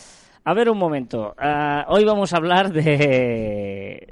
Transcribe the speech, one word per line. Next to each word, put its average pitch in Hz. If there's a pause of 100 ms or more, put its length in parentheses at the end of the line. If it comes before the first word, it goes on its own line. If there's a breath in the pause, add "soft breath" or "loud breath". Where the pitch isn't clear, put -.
(420 loud breath)
A 165
ver, 233
un 214
momento. 131
Ah, 147
hoy 196
vamos 202
a 175
hablar 180
de, 117